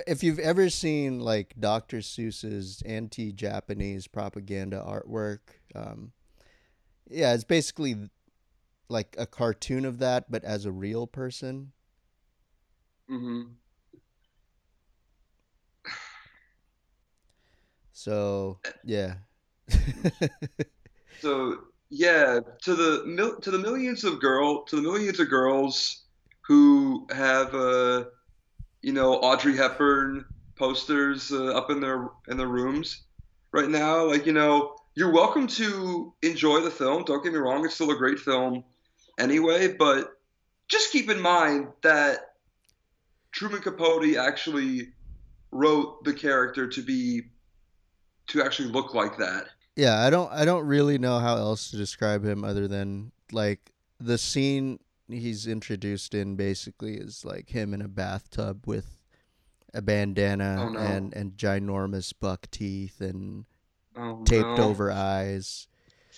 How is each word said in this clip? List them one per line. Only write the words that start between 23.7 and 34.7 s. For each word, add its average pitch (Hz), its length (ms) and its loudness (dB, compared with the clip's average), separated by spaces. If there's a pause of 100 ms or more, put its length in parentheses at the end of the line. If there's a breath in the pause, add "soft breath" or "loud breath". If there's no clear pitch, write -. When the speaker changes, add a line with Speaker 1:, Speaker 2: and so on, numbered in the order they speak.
Speaker 2:
of 160 160 -2
girl-, 139 440 2
to - 120 -4
the 151 40 2
millions 190 400 -2
of 151 80 2
girls 135 760 0 (360)
who 139 720 8
have, 131 440 2
uh, 127 500 2 (760)
you 135 140 -2
know, 131 220 4
Audrey 135 380 4
Hepburn 135 720 2 (300)
posters, 135 760 -2
uh, 135 240 -2
up 131 160 -2
in 143 120 0
their, 131 260 -4 (200)
in 131 100 -6
their 131 80 -2
rooms 131 560 -4 (500)
right 147 160 2
now, 156 380 2
like, 147 180 2
you 160 80 2
know, 147 440 4 (180)